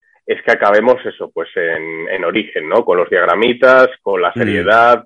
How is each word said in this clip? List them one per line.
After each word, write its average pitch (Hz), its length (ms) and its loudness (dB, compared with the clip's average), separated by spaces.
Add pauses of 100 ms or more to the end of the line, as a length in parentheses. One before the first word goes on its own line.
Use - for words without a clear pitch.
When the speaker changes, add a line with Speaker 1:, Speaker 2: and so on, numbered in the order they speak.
(260)
Speaker 1:
es 110 160 -4
que 120 100 0
acabemos 110 440 2 (100)
eso, 92 260 -12
pues 82 240 -8
en, 82 520 -6
en 92 160 -6
origen, 87 440 -4
¿no? 107 160 0
Con 90 140 0
los 85 120 0
diagramitas, 120 800 4 (140)
con 98 200 -4
la 87 80 0
Speaker 2:
Mm. - 80 -10
Speaker 1:
seriedad, 110 680 2